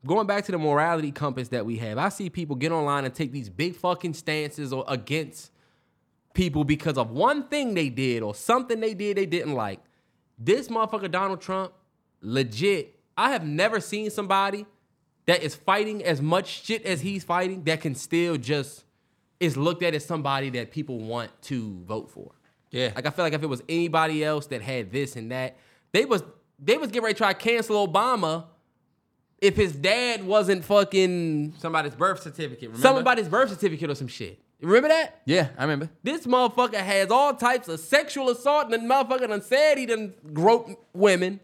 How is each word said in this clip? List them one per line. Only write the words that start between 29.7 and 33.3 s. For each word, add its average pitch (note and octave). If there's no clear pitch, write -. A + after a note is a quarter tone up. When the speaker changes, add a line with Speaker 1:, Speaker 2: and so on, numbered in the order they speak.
Speaker 1:
dad G#3+
wasn't F#3+
fucking F3+
Speaker 2:
Somebody's D#3
birth F3+
certificate, C3+
remember? A#2
Speaker 1:
Somebody's B3
birth A3